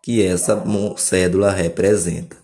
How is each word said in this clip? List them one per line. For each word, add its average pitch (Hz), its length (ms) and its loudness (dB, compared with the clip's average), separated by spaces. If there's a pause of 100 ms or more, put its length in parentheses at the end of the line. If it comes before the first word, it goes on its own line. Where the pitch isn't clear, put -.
que 117 180 0
essa 92 360 0
mo-, 104 400 -2
cédula 92 520 2
representa. 87 960 -2